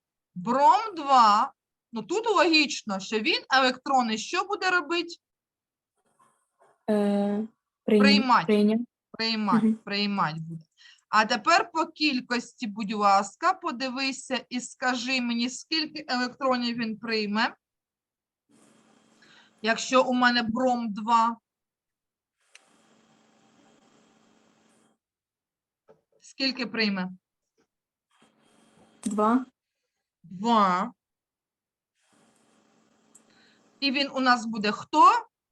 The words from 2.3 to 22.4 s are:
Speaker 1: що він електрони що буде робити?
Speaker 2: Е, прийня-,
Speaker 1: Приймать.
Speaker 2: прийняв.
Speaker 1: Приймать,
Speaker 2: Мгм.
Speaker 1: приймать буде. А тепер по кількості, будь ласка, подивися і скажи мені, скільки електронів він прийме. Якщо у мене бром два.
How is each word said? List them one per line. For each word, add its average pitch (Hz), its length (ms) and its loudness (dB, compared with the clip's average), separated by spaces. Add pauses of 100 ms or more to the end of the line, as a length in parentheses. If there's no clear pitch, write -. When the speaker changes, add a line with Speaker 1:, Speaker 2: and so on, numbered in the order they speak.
Speaker 1:
що 220 200 -6
він 349 300 -2
електрони 262 680 0
що 349 260 -4
буде 381 280 -4
робити? 339 440 -4 (1700)
Speaker 2:
Е, 208 580 0 (380)
прийня-, 214 180 4
Speaker 1:
Приймать. 233 420 4
Speaker 2:
прийняв. 214 340 2 (320)
Speaker 1:
Приймать, 220 520 -2
Speaker 2:
Мгм. 220 120 2
Speaker 1:
приймать 196 640 -4
буде. 160 280 -14 (440)
А 214 160 2
тепер 330 460 2
по 320 140 -2
кількості, 254 840 -4
будь 208 260 -8
ласка, 208 600 2
подивися 269 960 -6
і 247 100 -6
скажи 254 600 -4
мені, 240 280 -4
скільки 302 580 -8
електронів 247 720 -4
він 220 200 -6
прийме. 220 580 -4 (2000)
Якщо 226 420 0
у 254 100 0
мене 240 300 2
бром 240 500 -2
два. 226 440 0 (4000)